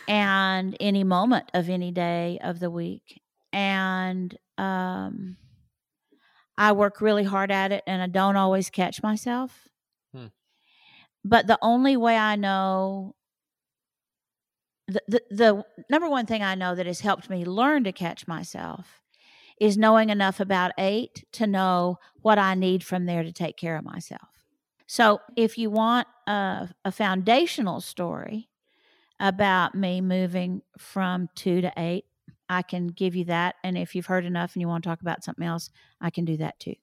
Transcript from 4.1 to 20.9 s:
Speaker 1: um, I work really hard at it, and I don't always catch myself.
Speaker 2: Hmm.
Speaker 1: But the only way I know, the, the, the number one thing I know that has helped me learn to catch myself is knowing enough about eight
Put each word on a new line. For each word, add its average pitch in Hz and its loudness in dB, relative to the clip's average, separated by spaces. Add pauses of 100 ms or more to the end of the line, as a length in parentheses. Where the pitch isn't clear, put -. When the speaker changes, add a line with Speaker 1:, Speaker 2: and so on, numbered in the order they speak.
Speaker 1:
um, 190 -4 (1200)
I 208 6
work 202 2
really 208 4
hard 196 0
at 196 0
it, 202 -2
and 185 -2
I 185 -2
don't 190 2
always 190 2
catch - -2
myself. 240 -4 (460)
Speaker 2:
Hmm. 127 -14 (1000)
Speaker 1:
But 220 4
the 214 4
only 254 6
way 226 4
I 214 2
know, 190 -2 (1700)
the, 190 -2
the, 233 2
the 208 4 (240)
number 320 2
one 254 0
thing 220 -2
I 190 0
know 180 -2
that 175 -4
has 175 -6
helped 202 -2
me 175 -4
learn 247 2
to 190 -4
catch - -8
myself 165 -12 (600)
is 208 4
knowing 220 6
enough 196 2
about 190 0
eight 202 -2